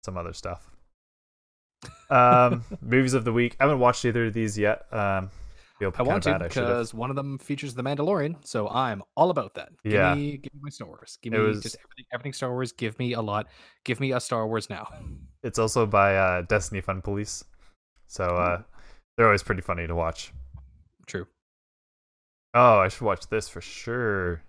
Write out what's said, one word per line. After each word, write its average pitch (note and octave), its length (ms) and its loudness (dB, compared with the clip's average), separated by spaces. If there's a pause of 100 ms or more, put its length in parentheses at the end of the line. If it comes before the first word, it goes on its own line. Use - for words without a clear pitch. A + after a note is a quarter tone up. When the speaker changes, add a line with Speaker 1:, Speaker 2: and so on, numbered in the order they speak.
Speaker 1:
some F#2 140 -10
other E2+ 160 -8
stuff. - 360 -12 (1400)
Um, B2 640 6
Speaker 2:
<laughs> - 80 -14
Speaker 1:
movies B2+ 320 2
of B2 100 2
the A#2 80 0
week. A#2+ 300 0
I - 20 4
haven't C#3+ 160 2
watched B2 240 4
either A#2 220 0
of G#2+ 80 -2
these A2 240 -2
yet. G#2 360 0
Um, G2 360 -2 (500)
feel G2 180 -2
Speaker 2:
I - 60 -2
want A2 220 0
Speaker 1:
kinda F#2+ 140 2
Speaker 2:
to - 0 -
Speaker 1:
bad F2 120 -6
I - 20 -12
should've. B2 140 0
Speaker 2:
because A#2+ 260 -2
one A#2 160 -6
of C3+ 60 -4
them C#3 220 -6
features C#3 380 -8
The B2+ 60 -8
Mandalorian, D3 640 -2
so G#2+ 220 -2
I'm A2+ 340 -2 (140)
all E3 140 4
about C#3 240 -2
that. - 160 -12 (160)
Give G#2+ 80 0
Speaker 1:
Yeah. F#2 220 6
Speaker 2:
me, C#3+ 200 -4
give C3+ 180 -14
me C#3+ 100 -20
my C#3+ 60 -10
Star G#2+ 200 -14
Wars. - 320 -20
Give A2 120 -6
Speaker 1:
It A2 60 2
Speaker 2:
me G#2+ 60 4
Speaker 1:
was G#2+ 180 0
Speaker 2:
just - 180 -10
everything, - 320 -20
everything B2+ 200 -8
Star B2+ 180 -4
Wars. B2 220 -4
Give G#2+ 260 -6
me B2 140 -2
a A#2 80 -2
lot. G#2+ 260 -2 (380)
Give B2 160 -2
me C3+ 100 0
a B2 80 0
Star A2+ 260 -2
Wars A2 240 -4
now. - 200 -10 (540)
Speaker 1:
It's - 160 -4
also A2+ 260 2
by, G2 320 4
uh, F#2 240 2
Destiny G2 400 -2
Fun F#2+ 200 -6
Police, G2+ 440 -6 (640)
so, - 180 -6
uh, F2 340 0
Speaker 2:
Oh. - 60 -16 (500)
Speaker 1:
they're A#2 120 6
always G2+ 160 6
pretty F#2 180 -4
funny E2+ 260 -6
to E2+ 80 -4
watch. E2 380 -4 (720)
Speaker 2:
True. - 180 -8 (1300)
Speaker 1:
Oh, A#2+ 240 8
I F#2+ 100 4
should - 180 -6
watch G2 240 -2
this A2 200 -4
for F#2 120 -14
sure. G2+ 880 -4